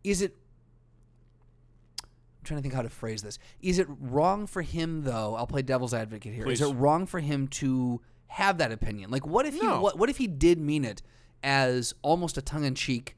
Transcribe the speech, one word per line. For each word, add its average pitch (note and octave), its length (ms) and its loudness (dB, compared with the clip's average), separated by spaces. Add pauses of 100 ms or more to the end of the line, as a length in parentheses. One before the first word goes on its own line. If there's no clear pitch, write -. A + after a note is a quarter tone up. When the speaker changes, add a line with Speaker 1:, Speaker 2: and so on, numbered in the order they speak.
Speaker 1:
is F#3+ 180 0
it, G3 140 -2 (1700)
I'm - 440 -20
trying D3+ 140 -4
to - 20 -6
think C3+ 120 -4
how C3 80 -2
to A2+ 80 -4
phrase A2 320 -6
this. G#2 160 -12 (240)
Is F3+ 180 2
it E3+ 80 2 (120)
wrong E3 480 2
for F#3 140 -6
him, E3 420 -4
though? A2 320 -2
I'll A2+ 120 -4
play C#3 140 -2
devil's B2+ 320 0
advocate A2 400 -6
here. A2+ 160 -8
Is B2+ 100 0
Speaker 2:
Please. C#3+ 100 4
Speaker 1:
it C#3 60 -2
wrong D3+ 300 4
for F#3 140 -6
him C#3+ 300 -2
to B2+ 520 0 (260)
have G3 320 0
that B2 120 2
opinion? G#2+ 400 -4
Like, C3 160 -2
what A3+ 180 4
if C#4+ 100 -4
he, F4+ 60 -2
Speaker 2:
No. G#4 200 4
Speaker 1:
what, F#3+ 160 2
what A3+ 120 4
if - 80 -2
he B3+ 100 0
did E3 320 6
mean D3 260 0
it G#2 160 -8 (420)
as C3 580 2
almost E3+ 360 0
a C#3 40 -4
tongue-in-cheek C3+ 760 -2